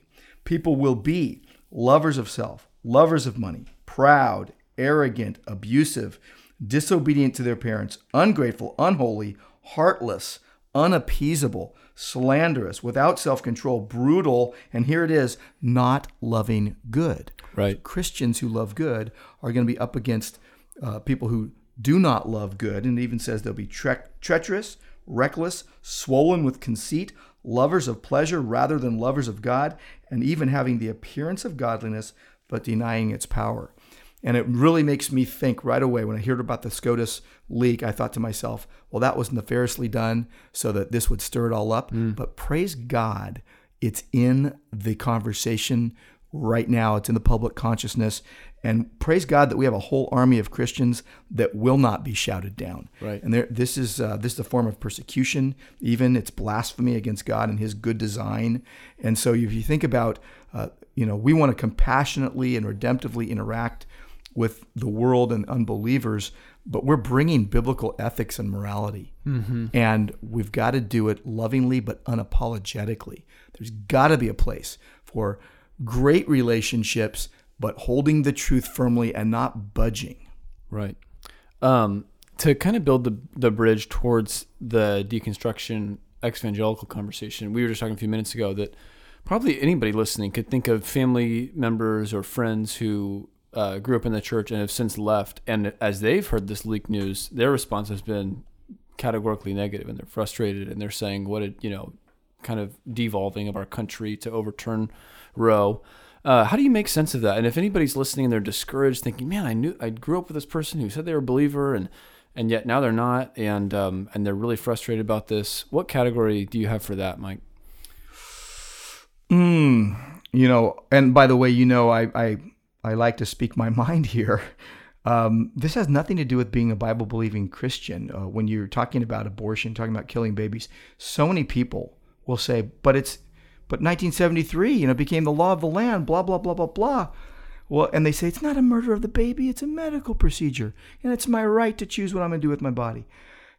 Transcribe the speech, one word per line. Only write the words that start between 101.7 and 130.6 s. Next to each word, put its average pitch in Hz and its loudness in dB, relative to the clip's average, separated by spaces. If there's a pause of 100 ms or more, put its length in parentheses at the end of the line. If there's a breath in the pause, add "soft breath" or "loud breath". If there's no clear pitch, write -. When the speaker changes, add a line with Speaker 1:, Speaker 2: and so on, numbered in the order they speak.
Speaker 2:
kind 113 -4
of 101 -8 (140)
devolving 104 -2
of 98 -6
our 98 -6
country 107 -8
to - -12
overturn 110 -4 (460 loud breath)
Roe." 107 4 (440 soft breath)
Uh, 127 8
how 190 2
do 277 4
you 277 6
make 254 4
sense 156 2
of 123 -2
that? 104 4
And 117 2
if 117 0
anybody's 180 2
listening 135 0
and 120 2
they're 113 2
discouraged, 131 0
thinking, 127 -6
"Man, 196 -2
I 117 -2
knew, 131 -2
I 117 -4
grew 131 -4
up 180 -6
with 156 -12
this 147 -8
person 156 -4
who 107 -2
said 147 -6
they 170 -2
were 151 2
a - 2
believer, 139 2
and, 92 -4 (480 soft breath)
and 113 -2
yet 113 0
now 123 2
they're 123 2
not, 123 0
and, 104 -2
um, 98 -2
and 104 -2
they're 101 0
really 113 -2
frustrated 110 -4
about 107 -2
this," - -4
what 170 0
category 117 2
do 113 -4
you 107 0
have 110 -2
for 101 -8
that, 95 -4
Mike? 98 -10 (1900 loud breath)
Speaker 1:
Mm, 151 6 (380 loud breath)
you 127 8
know, 117 4
and 135 8
by 139 10
the 127 6
way, 127 6
you 123 6
know, 123 6
I, 113 4
I, 110 0 (460)
I 110 -2
like 117 2
to - -4
speak - -6
my 113 0
<laughs> 113 2
mind 156 2
here. 107 0 (640 loud breath)
Um, 113 2
this 156 -2
has 214 2
nothing 143 2
to 151 0
do 127 2
with 113 0
being 117 2
a 107 -2
Bible-believing 110 -2
Christian. - -8
Uh, 95 -8
when 107 -2
you're 107 -2
talking 120 -2
about 110 -4
abortion, 107 -6
talking 113 -4
about 104 -6
killing 113 -2
babies, 107 -4 (280 loud breath)